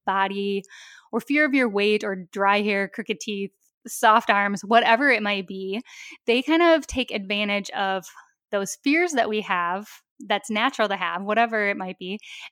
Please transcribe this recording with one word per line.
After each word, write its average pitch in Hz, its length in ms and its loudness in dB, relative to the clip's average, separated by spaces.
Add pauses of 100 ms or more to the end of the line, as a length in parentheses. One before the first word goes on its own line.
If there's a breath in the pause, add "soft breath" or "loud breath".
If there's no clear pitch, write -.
body 196 580 -2 (480 loud breath)
or 233 100 -2
fear 302 240 2
of 262 80 0
your 262 160 2
weight 208 340 2
or 190 280 -6
dry 196 300 2
hair, 196 280 0
crooked 208 320 -8
teeth, 196 300 -8 (360)
soft 226 420 4
arms, 202 360 0
whatever 226 460 4
it 214 120 2
might 202 240 -4
be, 190 340 -6 (440 loud breath)
they 240 160 2
kind 320 200 2
of 330 260 4
take 254 240 -4
advantage 202 600 -4
of 190 340 -4 (460 loud breath)
those 196 320 -4
fears 330 300 2
that 240 160 0
we 214 120 -2
have 185 460 -4 (400)
that's 202 220 -2
natural 220 400 0
to 196 60 0
have, 180 280 -6
whatever 214 440 0
it 202 100 -2
might 185 200 -8
be, 185 220 -8 (320 loud breath)